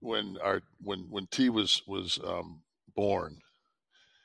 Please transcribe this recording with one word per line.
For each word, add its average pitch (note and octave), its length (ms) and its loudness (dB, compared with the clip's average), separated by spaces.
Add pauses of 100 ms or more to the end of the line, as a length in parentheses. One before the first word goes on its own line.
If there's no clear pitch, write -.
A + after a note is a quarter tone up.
when G#2 420 -2
our, G2 180 2 (220)
when, F#2+ 260 -6
when G2 220 -6
T C3 180 4
was, G#2+ 380 2
was, F#2+ 360 -4
um, F2 380 -6 (340)
born, F2+ 420 2 (880)